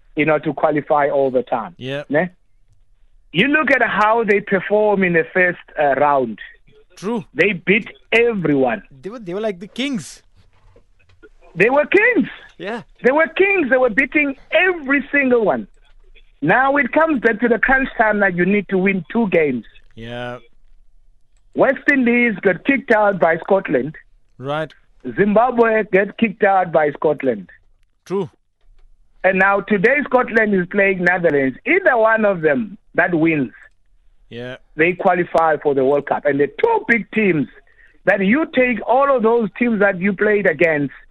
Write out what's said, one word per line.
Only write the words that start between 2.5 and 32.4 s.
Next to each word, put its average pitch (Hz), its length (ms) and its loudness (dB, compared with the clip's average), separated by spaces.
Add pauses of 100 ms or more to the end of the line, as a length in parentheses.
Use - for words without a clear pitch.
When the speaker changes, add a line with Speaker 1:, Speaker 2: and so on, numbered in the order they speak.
Speaker 1:
You 208 140 2
look 294 220 0
at 262 120 2
how 220 420 0
they 202 160 2
perform 202 640 0
in 175 100 0
the 160 100 2 (100)
first, 180 240 0 (200)
uh, 143 180 2
round. 135 420 0 (580)
Speaker 2:
True. 208 280 -6 (100)
Speaker 1:
They 180 180 0
beat 190 380 -2 (220)
everyone. 151 760 0
Speaker 2:
They 139 200 -14
were, 247 80 -14
they 180 160 -10
were 208 60 -6
like 208 200 -6
the 202 80 -16
kings. 247 540 -8 (1300)
Speaker 1:
They 185 140 0
were 285 180 2
kings. 415 420 2 (280)
Speaker 3:
Yeah. 214 260 -10 (200)
Speaker 1:
They 247 100 2
were 311 160 2
kings. 370 420 -2
They 262 80 2
were 254 120 2
beating 285 460 -2 (160)
every 311 600 0
single 247 320 2
one. 123 220 -2 (760)
Now 262 360 2
it 277 160 -2
comes 302 280 2
back 226 200 0
to 240 80 0
the 226 100 2
crunch 262 300 0 (100)
time 214 220 2
that 190 160 0
you 175 100 0
need 202 240 0
to 190 80 0
win 190 340 0
two 226 160 0
games. 147 360 0 (320)
Speaker 2:
Yeah. 120 420 -12 (1160)
Speaker 1:
West 262 380 0
Indies 240 480 2
got 180 240 0
kicked 269 280 -2
out 208 260 2
by 165 200 2
Scotland. 156 580 -2 (420)
Speaker 2:
Right. 147 360 -6 (420)
Speaker 1:
Zimbabwe 220 760 2
get 196 260 0
kicked 226 240 0
out 190 300 2
by 156 200 2
Scotland. 135 560 -2 (560)
Speaker 2:
True. 180 240 -6 (920)
Speaker 1:
And 190 160 0
now 196 220 2
today 214 440 0
Scotland 220 500 0
is 180 140 0
playing 196 360 0
Netherlands. 147 600 0
Either 320 320 2
one 220 280 2
of 196 160 0